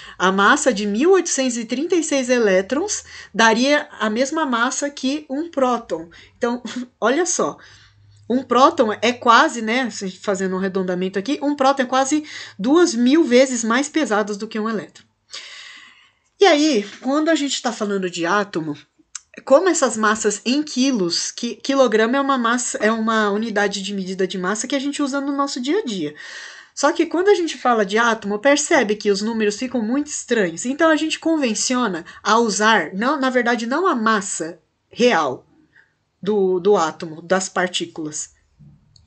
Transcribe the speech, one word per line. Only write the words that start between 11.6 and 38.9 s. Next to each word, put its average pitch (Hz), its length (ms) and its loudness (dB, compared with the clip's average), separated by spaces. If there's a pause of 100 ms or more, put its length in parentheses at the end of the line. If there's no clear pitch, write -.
é - 20 0
quase 269 400 0 (340)
duas 285 360 4
mil 247 280 4
vezes 247 400 4
mais 233 240 0
pesado 208 520 -2
do 214 100 -8
que 220 100 -8
um 214 80 -4
elétron. 208 380 -8 (1400)
E 403 60 8
aí, 294 420 4 (140)
quando 294 260 0
a 330 60 4
gente 277 260 -2
tá 240 100 -2
falando 202 380 -4
de 175 160 -6
átomo, 170 540 -2 (640)
como 330 240 6
essas 262 280 0
massas 214 460 0
em 277 200 0
quilos, 247 680 -2
que, 233 260 -8
quilograma 240 600 2
é 277 40 2
uma 269 180 0
massa, 240 400 -2
é 214 120 2
uma 220 400 0
unidade 202 520 -2
de 196 100 -8
medida 190 340 -4
de 190 120 -8
massa 196 280 -4
que 294 80 -4
a 269 60 -2
gente 285 220 -4
usa 277 180 -2
no 277 160 -4
nosso 277 240 -4
dia 302 200 0
a 440 40 -6
dia. 170 300 -6 (600)
Só 294 180 0
que 330 120 0
quando 339 240 0
a 415 60 6
gente 320 240 -2
fala 233 260 2
de 196 140 0
átomo, 220 400 0
percebe 277 580 2
que 208 140 0
os 196 100 0
números 214 360 -2
ficam 254 260 -4
muito 269 240 -2
estranhos. 180 580 -2
Então 302 260 2
a 311 60 4
gente 311 220 -4
convenciona 247 880 -2 (160)
a 214 160 4
usar, 208 560 2
não, 262 260 -2
na 262 80 0
verdade, 240 380 0
não 302 200 -2
a 339 80 2
massa 220 640 -2 (300)
real 165 580 0 (800)
do, 190 340 2
do 196 160 4
átomo, 160 460 -2
das 185 300 -2
partículas. 170 800 -6 (760)